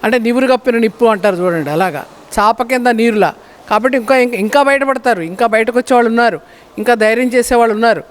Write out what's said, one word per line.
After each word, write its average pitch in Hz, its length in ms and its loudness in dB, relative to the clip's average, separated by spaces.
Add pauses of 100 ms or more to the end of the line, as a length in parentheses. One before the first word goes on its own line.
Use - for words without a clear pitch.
అంటే, 233 140 0
నివురు 240 280 0
కప్పిన 247 300 0
నిప్పు 240 280 0
అంటారు 208 320 0
చూడండి, 170 340 -2
అలాగా 156 340 -4 (340)
చాప 220 240 2
కింద 247 240 -2
నీరులా. 220 480 0 (360)
కాబట్టి 240 280 0
ఇంకా, 240 180 0
ఇంకా, 247 200 0
ఇంకా 285 260 0
బయటపడతారు, 269 600 0
ఇంకా 185 240 -4
బయటకు 226 320 0
వచ్చేవాళ్ళు 247 300 2
ఉన్నారు, 226 320 0 (380)
ఇంకా 233 160 0
ధైర్యం 226 340 0
చేసేవాళ్ళు 233 460 2
ఉన్నారు 214 360 0